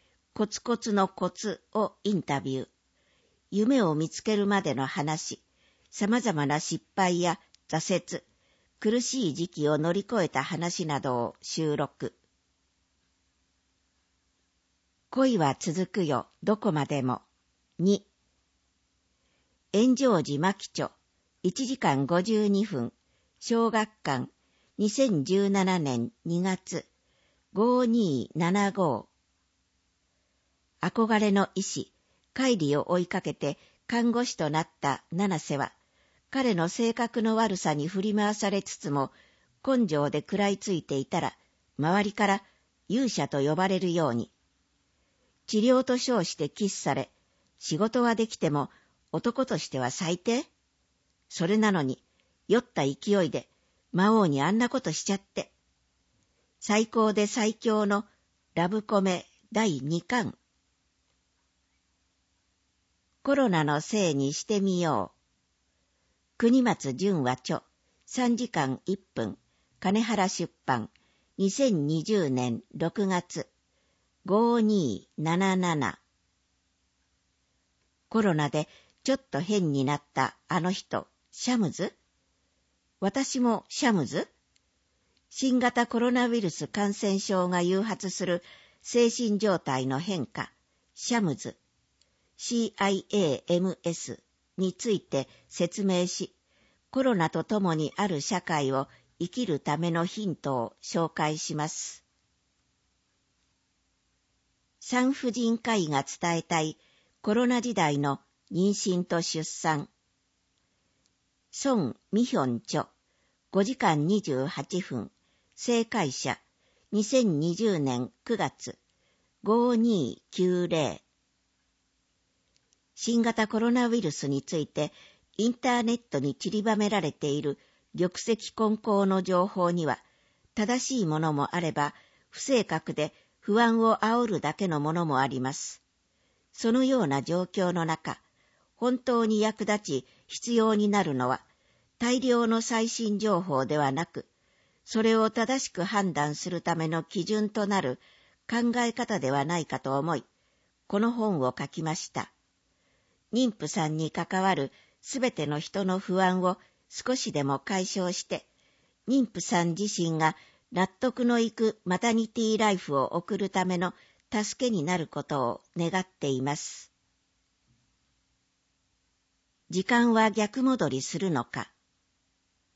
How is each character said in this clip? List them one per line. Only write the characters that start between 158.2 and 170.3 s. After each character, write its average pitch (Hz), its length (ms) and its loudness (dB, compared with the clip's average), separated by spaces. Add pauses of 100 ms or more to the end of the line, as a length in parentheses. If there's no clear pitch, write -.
て、 - 240 -8 (640)
妊 254 180 2
婦 - 140 -8
さ 175 240 2
ん 170 100 0
自 190 100 -4
身 170 280 -2
が 156 240 0 (340)
納 180 160 2
得 254 380 -2
の 240 160 4
い 226 100 0
く - 340 0
マ 185 140 0
タ 233 140 0
ニ 226 160 0
テ 233 140 -4
ィ 220 160 2
ラ 214 120 2
イ 196 60 2
フ 147 200 -2
を 131 100 2
送 185 300 -4
る 196 140 -2
た 185 140 0
め 185 140 0
の 180 160 -2 (380)
助 254 340 -2
け 240 40 2
に 180 140 0
な 180 120 0
る 160 120 -4
こ 147 160 -8
と 135 240 -2
を - 120 -6 (160)
願 170 240 -2
っ 185 60 -6
て - 220 -8
い 131 120 0
ま 139 140 -2
す。 - 380 -14 (2750)
時 180 140 0
間 240 280 4
は 220 180 6